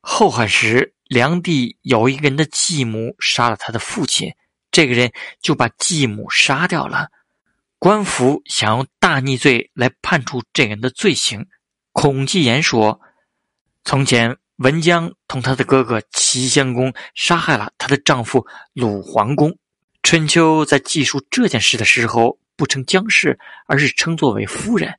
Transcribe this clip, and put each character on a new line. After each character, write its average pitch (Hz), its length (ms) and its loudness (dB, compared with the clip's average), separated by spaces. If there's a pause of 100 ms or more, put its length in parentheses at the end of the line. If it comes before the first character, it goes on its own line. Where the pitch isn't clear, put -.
(160)
后 202 140 4
汉 113 180 -2
时， 110 460 0 (140)
梁 143 340 0
帝 139 400 -2
有 120 260 2
一 135 80 -2
个 147 60 -8
人 139 140 0
的 156 80 2
继 143 400 -4
母 113 340 -6
杀 - 320 0
了 107 60 -2
他 - 160 -10
的 - 80 -4
父 - 260 -6
亲， - 260 -4 (380)
这 160 160 4
个 123 80 0
人 120 180 0 (280)
就 156 160 0
把 135 200 0
继 151 300 -2
母 104 240 -8
杀 147 380 0
掉 156 180 -2
了。 - 220 -6 (720)
官 208 240 4
府 139 420 0
想 110 300 0
用 135 100 -4 (140)
大 170 180 2
逆 135 180 -2
罪 120 380 2
来 127 160 0 (120)
判 139 220 -2
处 127 160 -8 (120)
这 135 140 2
个 - 20 -6
人 107 120 -8
的 127 80 -2
罪 185 240 0
行。 - 320 -4 (460)
孔 135 340 0
季 165 200 0
言 127 180 2
说， 110 380 2 (800)
从 139 240 0
前 120 300 2 (220)
文 143 220 2
姜 170 320 0 (140)
同 127 160 -8
他 131 140 -2
的 131 80 0
哥 131 180 2
哥 113 180 -2 (120)
齐 - 340 -2
襄 131 260 0
公 127 220 -2 (220)
杀 - 200 0
害 165 200 0
了 101 200 -6
他 - 120 -8
的 143 80 2
丈 131 280 0
夫 - 220 0 (260)
鲁 104 300 -4
桓 113 320 -2
公。 151 240 0 (460)
春 156 240 2
秋 160 360 4
在 143 140 2
记 - 240 -2
述 135 260 -2
这 247 200 0
件 117 120 0
事 - 160 2
的 113 80 -4
时 117 220 2
候， 117 320 2 (160)
不 151 140 -2
称 131 180 -4
姜 196 240 0
氏， - 260 2 (300)
而 139 100 0
是 139 120 2
称 - 280 -2
作 139 160 2
为 101 140 -4
夫 220 300 -4
人。 - 220 -4